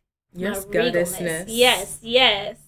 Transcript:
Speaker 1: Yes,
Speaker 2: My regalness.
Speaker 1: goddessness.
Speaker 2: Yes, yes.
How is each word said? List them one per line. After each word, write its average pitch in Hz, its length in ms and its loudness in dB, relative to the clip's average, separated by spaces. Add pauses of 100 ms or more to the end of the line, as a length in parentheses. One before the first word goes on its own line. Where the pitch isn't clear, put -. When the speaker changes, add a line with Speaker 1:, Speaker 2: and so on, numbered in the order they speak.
(340)
Speaker 1:
Yes, 196 320 -6
Speaker 2:
My 202 60 -10
regalness. 233 200 0
Speaker 1:
goddessness. 175 560 -2
Speaker 2:
Yes, 226 540 2
yes. 226 640 2